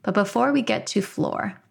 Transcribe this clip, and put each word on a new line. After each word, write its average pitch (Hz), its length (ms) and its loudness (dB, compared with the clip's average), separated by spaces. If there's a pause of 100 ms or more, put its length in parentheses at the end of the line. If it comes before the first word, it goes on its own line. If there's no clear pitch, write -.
But 185 140 -4
before 233 360 2
we 277 100 2
get 220 260 -2
to 196 140 0
Flor - 680 -4